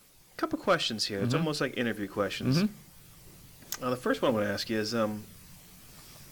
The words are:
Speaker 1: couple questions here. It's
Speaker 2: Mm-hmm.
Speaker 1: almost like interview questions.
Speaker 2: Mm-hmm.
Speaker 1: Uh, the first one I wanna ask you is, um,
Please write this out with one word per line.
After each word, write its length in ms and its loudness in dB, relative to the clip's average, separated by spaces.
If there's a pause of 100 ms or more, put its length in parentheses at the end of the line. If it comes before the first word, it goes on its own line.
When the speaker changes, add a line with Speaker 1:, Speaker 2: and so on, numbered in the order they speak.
(380)
Speaker 1:
couple 220 -2
questions 460 2
here. 140 -2
It's 100 2
Speaker 2:
Mm-hmm. 80 4
Speaker 1:
almost 240 0
like 160 -2
interview 300 0
questions. 560 0
Speaker 2:
Mm-hmm. 1200 -8
Speaker 1:
Uh, 60 0
the 80 0
first 240 0
one 100 4
I 40 4
wanna 180 2
ask 160 -4
you 100 0
is, 160 -2
um, 280 0 (1080)